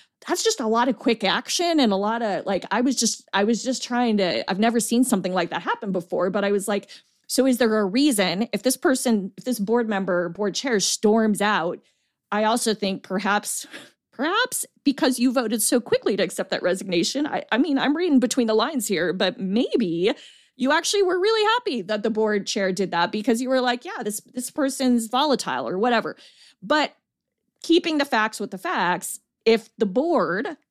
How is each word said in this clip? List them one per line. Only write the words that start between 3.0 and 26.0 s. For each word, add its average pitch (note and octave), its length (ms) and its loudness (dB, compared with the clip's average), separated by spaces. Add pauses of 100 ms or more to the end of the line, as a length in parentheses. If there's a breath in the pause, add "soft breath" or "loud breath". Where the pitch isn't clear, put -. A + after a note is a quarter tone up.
I G3+ 100 2
was G#3+ 220 2
just B3 180 -4
trying A#3+ 360 0
to, E3+ 300 0
I've F#3+ 120 -2
never A#3 180 4
seen A#3 240 2
something F#3+ 320 0
like E3+ 160 0
that C#3 120 -6
happen F#4+ 300 -4
before, F3 380 -2
but G3+ 140 -2
I G3+ 80 0
was G3+ 160 -2
like, G3 200 -4 (380 loud breath)
so B3+ 200 2
is B3+ 120 4
there A3 220 2
a G#3 40 2
reason G3+ 680 2
if G3 100 -4
this C4 140 0
person, A#3+ 600 0
if - 80 -12
this B3 140 -2
board A3 300 0
member, F#3+ 400 0
board F#3+ 260 -4
chair B3 240 0
storms G#3+ 600 2
out? F#3 400 0 (500)
I G3+ 140 0
also A3+ 300 2
think G3 280 -4
perhaps, G3+ 640 -4 (460 loud breath)
perhaps G#4 540 -2 (180)
because C4+ 340 2
you B3 140 2
voted A3+ 300 0
so B3 180 2
quickly - 360 0
to G3+ 60 0
accept - 280 -4
that - 120 -4
resignation. F#3 640 0
I, - 260 -4
I A3 60 2
mean, C#4 200 2
I'm C#4+ 180 0
reading E4 240 4
between A#3+ 280 2
the A3 60 2
lines B3 340 0
here, E3+ 260 0
but F#3 260 -2
maybe G#3 720 0 (440 loud breath)
you C4 160 0
actually - 300 2
were F4+ 160 2
really G#4+ 240 2 (100)
happy G#4+ 300 -2
that G#3 200 -4
the A3 80 0
board G#3+ 360 0
chair G3 260 -2
did F#3 180 -2
that F3 200 0
because A3+ 300 0
you B3+ 80 -4
were C4 140 2
like, B3 240 -2
"Yeah, G4 160 -10
this, G#3 180 -6 (140)
this B3 160 -8
person's B3+ 560 0
volatile," G#3+ 600 0
or E3 120 -4
whatever. G#3+ 380 0 (460 loud breath)